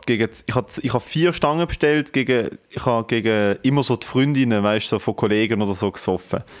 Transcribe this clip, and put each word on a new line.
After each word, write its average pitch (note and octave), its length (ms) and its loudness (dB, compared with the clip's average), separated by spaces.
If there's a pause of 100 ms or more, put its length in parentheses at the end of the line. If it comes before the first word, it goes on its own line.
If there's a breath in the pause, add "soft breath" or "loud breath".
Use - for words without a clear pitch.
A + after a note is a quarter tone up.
gegen, A2+ 240 0 (160)
ich - 100 -4
habe, B2 120 -2 (140)
ich A#2 120 -2
habe A#2+ 100 0
vier E3 300 0
Stangen D#3+ 340 0
bestellt, D3+ 460 0
gegen, B2+ 440 0 (120)
ich - 160 -8
habe A2+ 220 0
gegen G#2+ 560 2
immer C#3 200 2
so A#2+ 140 0
die - 100 -10
Freundinnen, C3 560 2
weißt G#2 220 0
du, - 100 -2
so G2+ 40 0
von G#2+ 160 -4
Kollegen G#2+ 460 2
oder G2+ 120 0
so G2 180 -2
gesoffen. - 480 -4 (220 loud breath)